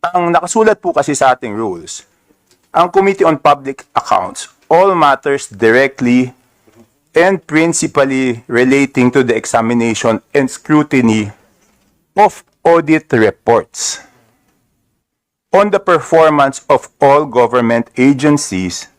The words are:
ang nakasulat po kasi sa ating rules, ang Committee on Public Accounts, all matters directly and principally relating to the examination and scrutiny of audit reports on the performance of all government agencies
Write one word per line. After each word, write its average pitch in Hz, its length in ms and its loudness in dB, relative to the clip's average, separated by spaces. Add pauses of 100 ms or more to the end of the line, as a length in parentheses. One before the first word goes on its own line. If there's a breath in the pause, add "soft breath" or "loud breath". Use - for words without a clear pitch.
ang 175 240 -2
nakasulat 185 480 0
po 170 160 -6
kasi 143 240 -2
sa 131 160 2
ating 113 240 -6
rules, 92 480 -10 (640)
ang 175 240 -2
Committee 196 320 0
on 160 160 0
Public 139 560 -2
Accounts, - 560 -6 (160)
all 185 240 2
matters 143 560 -2
directly 123 880 0 (800)
and 180 320 2
principally 135 960 -2
relating 127 640 0
to 127 160 0
the 120 80 -2
examination 113 880 -2 (160)
and 135 160 0
scrutiny 120 800 -2 (800)
of - 320 0 (160)
audit 160 560 2
reports - 880 -2 (1400)
on 202 240 2
the 196 80 0
performance 151 880 2
of - 320 -6
all 143 240 2
government 117 720 0
agencies 131 1040 -2